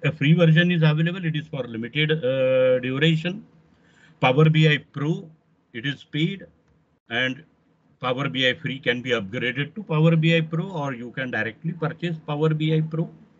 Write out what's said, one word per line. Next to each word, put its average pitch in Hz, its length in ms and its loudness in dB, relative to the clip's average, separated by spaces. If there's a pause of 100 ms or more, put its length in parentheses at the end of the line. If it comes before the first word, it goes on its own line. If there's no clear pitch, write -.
a 147 80 0
free 147 220 2
version 175 380 6
is 165 120 0
available. 165 420 0
It 156 100 -2
is 147 120 -6
for 131 160 -8
limited, 120 480 -4
uh, 131 720 2
duration. 160 640 0 (760)
Power 139 280 4
B 156 220 4
I 147 80 2 (160)
Pro, 160 340 -4 (460)
it 123 140 -8
is 135 160 -8
paid, 180 420 -4 (640)
and 127 340 -4 (560)
Power 127 280 -2
B 127 220 0
I 123 40 2
Free 131 260 -8
can 123 220 -2
be 127 100 -4
upgraded 120 640 -4
to 208 80 -10
Power 160 340 4
B 160 180 4
I 165 60 2
Pro, 165 280 -4
or 143 240 -6
you 120 180 -12
can 131 200 -8
directly 110 400 -4
purchase 160 460 -6 (100)
Power 151 260 0
B 156 220 0
I 156 60 2
Pro. 160 280 -4 (300)